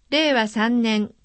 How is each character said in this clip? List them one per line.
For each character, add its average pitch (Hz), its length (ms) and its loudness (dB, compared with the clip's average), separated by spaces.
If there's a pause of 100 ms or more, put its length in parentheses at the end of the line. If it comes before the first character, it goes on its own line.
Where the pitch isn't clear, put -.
令 294 260 2
和 220 140 0
三 233 340 0
年 214 320 -2 (100)